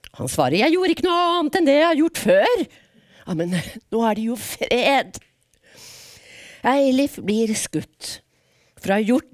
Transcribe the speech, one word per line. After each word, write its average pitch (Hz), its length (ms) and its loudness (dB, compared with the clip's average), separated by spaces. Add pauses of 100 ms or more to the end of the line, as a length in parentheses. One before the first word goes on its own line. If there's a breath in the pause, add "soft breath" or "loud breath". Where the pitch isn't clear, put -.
(180)
Han 127 100 -8
svarer, 139 300 0
«Jeg 269 160 4
gjorde 370 220 0
ikke - 120 -4
noe 349 140 0 (160)
annet 320 180 -2
enn 339 140 4
det 277 80 4
jeg 311 100 4
har 320 140 0
gjort 330 240 -2
før.» 262 400 2 (640 soft breath)
«Ja, 175 100 -6
men 175 180 -4 (160)
<laughs> - 220 -16
nå 226 80 0
er 220 160 2
det 220 80 -6
jo 233 100 -4
fred.» 240 840 -2 (1400 loud breath)
Eilif 277 560 2
blir 220 320 0
skutt - 680 -8 (680)
for 190 80 0
å 202 60 2
ha - 20 0
gjort 240 320 0